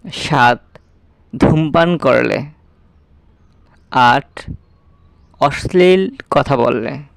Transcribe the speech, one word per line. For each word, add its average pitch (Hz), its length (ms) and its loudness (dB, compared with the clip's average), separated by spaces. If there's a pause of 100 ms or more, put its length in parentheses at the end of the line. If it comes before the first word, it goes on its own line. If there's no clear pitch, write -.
(120)
সাত, 120 480 0 (760)
ধূমপান 160 600 2
করলে। 120 400 0 (1500)
আট, 127 600 0 (920)
অশ্লীল 185 720 2 (200)
কথা 139 260 0
বললে। 123 420 -2 (180)